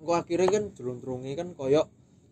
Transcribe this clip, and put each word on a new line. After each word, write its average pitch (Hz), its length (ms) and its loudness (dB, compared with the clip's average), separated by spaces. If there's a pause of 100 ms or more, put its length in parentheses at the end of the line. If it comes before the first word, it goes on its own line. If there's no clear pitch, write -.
engko 156 140 -2
akhire 170 340 2
kan 202 240 0
jeluntrunge 127 600 -8
kan 175 180 -8
koyo 147 320 2 (480)